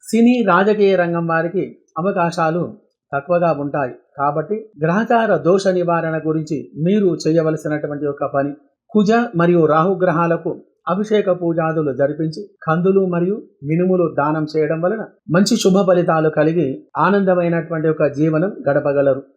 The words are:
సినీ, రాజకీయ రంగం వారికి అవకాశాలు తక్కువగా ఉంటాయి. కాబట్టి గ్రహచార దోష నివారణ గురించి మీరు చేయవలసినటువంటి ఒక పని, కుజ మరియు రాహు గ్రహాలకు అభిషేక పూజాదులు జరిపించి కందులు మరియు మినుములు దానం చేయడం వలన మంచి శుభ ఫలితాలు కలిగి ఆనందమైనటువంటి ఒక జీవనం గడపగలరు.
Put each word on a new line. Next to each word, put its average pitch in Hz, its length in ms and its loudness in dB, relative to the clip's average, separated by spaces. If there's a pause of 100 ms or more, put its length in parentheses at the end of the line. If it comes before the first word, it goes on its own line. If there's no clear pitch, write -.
సినీ, 233 460 2
రాజకీయ 196 480 4
రంగం 170 320 -2
వారికి 165 500 -2 (200)
అవకాశాలు 170 800 -2 (340)
తక్కువగా 170 400 0
ఉంటాయి. 143 420 -4 (240)
కాబట్టి 151 520 -4 (140)
గ్రహచార 214 540 0
దోష 185 300 2
నివారణ 170 600 0
గురించి 156 480 -4
మీరు 175 420 2 (100)
చేయవలసినటువంటి 151 760 -2
ఒక 143 200 -4
పని, 139 280 -2 (360)
కుజ 208 220 2 (240)
మరియు 170 300 4
రాహు 160 280 2
గ్రహాలకు 170 680 -2 (240)
అభిషేక 202 420 0 (120)
పూజాదులు 160 520 -2
జరిపించి 151 480 -2 (260)
కందులు 185 380 2
మరియు 175 300 0 (280)
మినుములు 175 540 0
దానం 151 280 0 (120)
చేయడం 156 240 0
వలన 196 220 -2 (280)
మంచి 202 260 2
శుభ 190 200 2 (100)
ఫలితాలు 165 420 2
కలిగి 151 560 -2 (120)
ఆనందమైనటువంటి 170 920 0
ఒక 156 180 0
జీవనం 156 460 0 (180)
గడపగలరు. 139 540 0 (140)